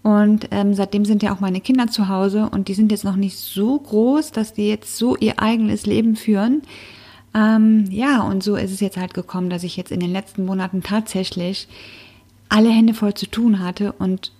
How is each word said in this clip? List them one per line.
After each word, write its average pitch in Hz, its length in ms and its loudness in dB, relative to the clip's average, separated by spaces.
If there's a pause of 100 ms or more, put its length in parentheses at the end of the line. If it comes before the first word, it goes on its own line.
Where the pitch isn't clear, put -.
Und, 208 480 4
ähm, 202 240 0
seitdem 202 320 0
sind 208 160 2
ja 202 120 0
auch 185 60 -8
meine 185 220 -2
Kinder 254 260 0
zu 214 200 -2
Hause 196 420 0
und 190 200 -4
die 196 40 -4
sind 208 180 2
jetzt 202 120 -2
noch 196 120 -2
nicht 196 220 -2
so 226 400 -2
groß, 277 540 0
dass 220 220 -4
die 208 140 -2
jetzt - 300 -6
so 240 180 0
ihr - 240 0
eigenes 214 460 0
Leben 220 300 2
führen. 220 480 0 (720)
Ähm, 220 560 4
ja, 240 300 2
und 190 200 -2
so 202 140 0
ist 190 160 -4
es 190 80 -8
jetzt 190 180 -4
halt 185 160 -6
gekommen, 180 380 -6
dass 175 120 -6
ich 175 140 -8
jetzt 180 140 -10
in 180 80 -4
den 175 120 -2
letzten 190 320 -6
Monaten 185 380 -4
tatsächlich 190 880 -4 (840)
alle 220 200 6
Hände 220 260 4
voll 208 180 0
zu - 140 -8
tun 226 320 2
hatte 185 320 -4
und 185 480 -4